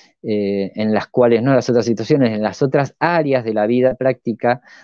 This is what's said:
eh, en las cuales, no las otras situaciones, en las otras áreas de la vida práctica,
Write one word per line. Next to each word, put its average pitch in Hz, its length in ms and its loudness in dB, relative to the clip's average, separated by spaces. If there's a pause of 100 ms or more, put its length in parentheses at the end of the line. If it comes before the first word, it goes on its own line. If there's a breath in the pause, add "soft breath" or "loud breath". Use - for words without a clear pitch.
(220 soft breath)
eh, 101 540 -4
en 107 180 -2
las 101 140 -2
cuales, 117 340 2
no 135 120 2
las 123 160 0
otras 117 160 2
situaciones, 117 480 0
en 107 80 -4
las 101 200 -4
otras 139 380 0
áreas 147 460 0
de 110 80 -4
la 107 140 0
vida 123 280 2
práctica, 123 640 -2 (220 soft breath)